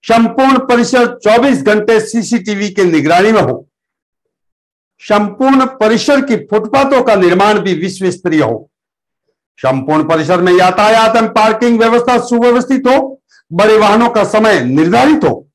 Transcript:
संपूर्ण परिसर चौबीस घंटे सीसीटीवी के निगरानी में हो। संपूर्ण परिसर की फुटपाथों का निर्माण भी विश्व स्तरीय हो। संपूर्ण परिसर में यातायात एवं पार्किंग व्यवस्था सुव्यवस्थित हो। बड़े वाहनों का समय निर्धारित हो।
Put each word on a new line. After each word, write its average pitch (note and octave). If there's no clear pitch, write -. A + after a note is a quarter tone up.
संपूर्ण B3+
परिसर A#3+
चौबीस A#3+
घंटे G#3+
सीसीटीवी G#3
के G3
निगरानी E3+
में G3+
हो। B2
संपूर्ण B3+
परिसर A#3
की B3
फुटपाथों C4+
का A3
निर्माण F#3+
भी F3+
विश्व F3+
स्तरीय D#3+
हो। A#2
संपूर्ण C3+
परिसर E3
में F3+
यातायात G#3+
एवं A3+
पार्किंग A3+
व्यवस्था A#3+
सुव्यवस्थित B3
हो। C4
बड़े G#3+
वाहनों G#3+
का A3
समय G#3+
निर्धारित E3+
हो। B2+